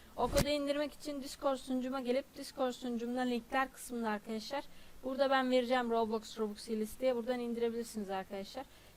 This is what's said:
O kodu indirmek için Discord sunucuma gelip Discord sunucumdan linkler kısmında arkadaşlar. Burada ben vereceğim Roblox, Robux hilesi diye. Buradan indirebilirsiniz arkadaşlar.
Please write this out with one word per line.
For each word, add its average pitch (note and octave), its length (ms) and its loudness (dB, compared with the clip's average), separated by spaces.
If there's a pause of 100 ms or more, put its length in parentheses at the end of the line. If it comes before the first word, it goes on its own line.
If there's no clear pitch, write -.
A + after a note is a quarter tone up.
(180)
O B3+ 100 4
kodu - 200 4
indirmek C#4+ 460 2
için C#4+ 300 -6
Discord C#4 340 0
sunucuma B3+ 440 -2
gelip B3 360 0
Discord C4+ 340 -2
sunucumdan A#3+ 580 -2
linkler C4 440 0
kısmında A#3 360 -4
arkadaşlar. A3 540 -4 (400)
Burada C4 260 2
ben C4 220 4
vereceğim B3 400 4
Roblox, A3+ 480 0
Robux G#3 280 -4
hilesi G#3+ 320 -2
diye. B3+ 160 4
Buradan A#3+ 240 0
indirebilirsiniz A#3 680 -2
arkadaşlar. G3 560 -6 (320)